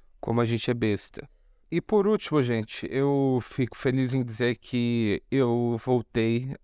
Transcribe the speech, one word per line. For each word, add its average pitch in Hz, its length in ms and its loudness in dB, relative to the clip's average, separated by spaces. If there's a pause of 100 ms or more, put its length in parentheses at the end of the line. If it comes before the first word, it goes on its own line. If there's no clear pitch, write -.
(200)
como 117 220 0
a 120 40 4
gente 117 240 0
é 123 40 2
besta. 110 560 -4 (400)
E 170 120 -2
por 202 260 2
último, 175 340 2
gente, 117 480 -2
eu 139 520 2
fico - 340 -4
feliz 131 380 0
em 131 100 0
dizer 120 320 -2
que 120 720 0
eu 120 540 2
voltei 120 800 0